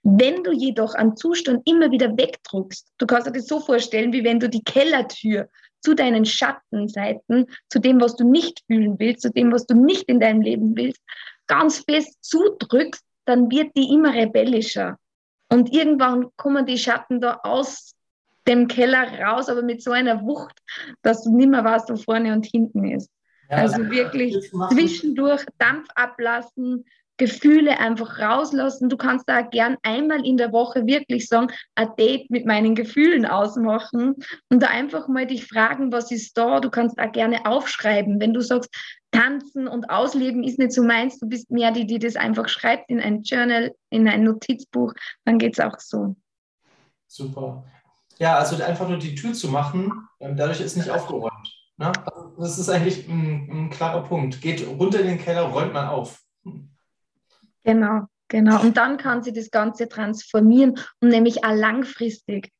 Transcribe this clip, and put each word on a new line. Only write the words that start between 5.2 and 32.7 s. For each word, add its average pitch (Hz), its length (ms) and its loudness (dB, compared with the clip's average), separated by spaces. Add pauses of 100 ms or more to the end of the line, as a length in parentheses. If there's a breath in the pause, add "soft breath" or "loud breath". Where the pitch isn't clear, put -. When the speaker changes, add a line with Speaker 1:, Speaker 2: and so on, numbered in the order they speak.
Speaker 1:
zu 302 140 2
deinen 233 300 2
Schattenseiten, 214 1200 -2 (220 loud breath)
zu 240 120 2
dem, 254 200 6
was 240 140 2
du 240 140 2
nicht 339 400 2
fühlen 208 320 0
willst, 233 220 -2
zu 240 100 0
dem, 240 180 4
was 240 160 0
du 240 80 2
nicht 302 300 6
in 247 160 2
deinem 220 220 4
Leben 220 340 0
willst, 247 240 -4 (480 loud breath)
ganz 294 320 2
fest 302 400 -2
zudrückst, 320 840 0 (220)
dann 247 260 4
wird 285 260 0
die 269 160 2
immer 302 220 4
rebellischer. 220 840 0 (560)
Und 240 220 4
irgendwann 262 520 2 (100)
kommen 277 300 -2
die 247 120 -4
Schatten 240 420 -2
da 240 220 -2
aus 262 520 -6 (520)
dem 240 220 4
Keller 247 400 2 (120)
raus, 226 280 -2
aber 240 140 -2
mit 233 200 -6
so 254 80 -6
einer 240 320 0
Wucht, 285 340 -8 (460 loud breath)
dass 220 220 0
du 226 120 4
nimmer 262 280 6
weißt, 226 260 0
wo 226 60 -6
vorne 220 360 -2
und 214 140 0
hinten 220 460 -2
ist. - 180 -8 (400)
Speaker 2:
Ja, 147 80 -2
Speaker 1:
Also 214 200 2
Speaker 2:
also 220 120 -4
Speaker 1:
wirklich 247 440 -2
Speaker 2:
Tschüss 196 180 -6
machen. 185 260 0
Speaker 1:
zwischendurch 285 680 0 (140)
Dampf 277 380 -2
ablassen, 240 880 -4 (340)
Gefühle 294 600 4
einfach 226 400 -4
rauslassen. 262 680 0
Du 247 80 0
kannst 254 280 -2
da 254 140 2
gern 240 420 -2
einmal 277 440 -2
in 254 100 2
der 233 160 0
Woche 240 340 0
wirklich 254 420 -2
sagen, 233 200 2 (260 loud breath)
ein 220 140 0 (100)
Date 254 320 0
mit 233 140 -2
meinen 220 300 2